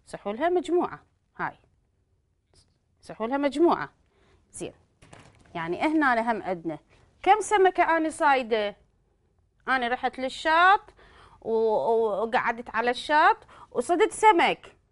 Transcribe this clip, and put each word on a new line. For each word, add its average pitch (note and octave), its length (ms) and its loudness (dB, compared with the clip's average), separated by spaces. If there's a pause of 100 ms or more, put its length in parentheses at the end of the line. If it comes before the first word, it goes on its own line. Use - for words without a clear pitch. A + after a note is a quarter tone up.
سحولها A3 440 -6
مجموعة. F4 500 -2 (380)
هاي. D#3+ 200 -8 (1400)
سحولها A3+ 360 -8
مجموعة. C#4+ 520 0 (640)
زين. - 220 -12 (800)
يعني E3+ 260 -6
هنا C4 500 0
هم G#3 120 -6
عندنا E3 360 -8 (440)
كم G#4 180 4
سمكة F#4 560 2
أنا D#4+ 120 -2
صايدة؟ A#3 680 0 (920)
أنا B3 200 0
رحت B3+ 320 -4
للشاط E4 600 2 (600)
و-، A3 120 -4
و-، A3 680 0
وقعدت A#3 520 -4
على A#3+ 160 0
الشاط D#4 460 2 (340)
وصدت E4+ 400 0
سمك. D#4 680 2 (140)